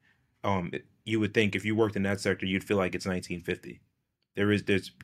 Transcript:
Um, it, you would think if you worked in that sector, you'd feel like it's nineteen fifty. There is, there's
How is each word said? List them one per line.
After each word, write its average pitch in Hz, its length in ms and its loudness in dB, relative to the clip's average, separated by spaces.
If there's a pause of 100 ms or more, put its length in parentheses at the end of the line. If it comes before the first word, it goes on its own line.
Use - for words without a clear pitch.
(440)
Um, 95 300 0
it, - 120 -8 (200)
you 110 140 0
would 104 140 0
think 104 220 4
if 104 100 -4
you 107 100 0
worked 107 200 2
in 101 80 0
that 98 180 0
sector, 95 240 0
you'd 95 180 0
feel 104 140 0
like 90 160 2
it's 87 140 -6
nineteen 90 340 -4
fifty. - 400 -8 (540)
There 101 160 4
is, 101 120 2
there's 98 280 0 (120)